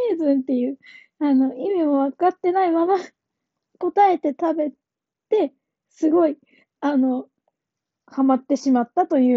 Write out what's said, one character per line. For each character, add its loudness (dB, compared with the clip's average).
ー -4
ズ 0
ン 0
っ -2
て -6
い -2
う、 -8
あ 0
の、 2
意 -6
味 0
も 0
分 -2
か 0
っ -2
て -2
な 0
い 0
ま 0
ま、 2
答 2
え -2
て -4
食 -2
べ -4
て、 -2
す -2
ご 2
い、 -8
あ -2
の、 -2
ハ -6
マ 4
っ -6
て -2
し -2
ま 2
っ -10
た 0
と 0
い 4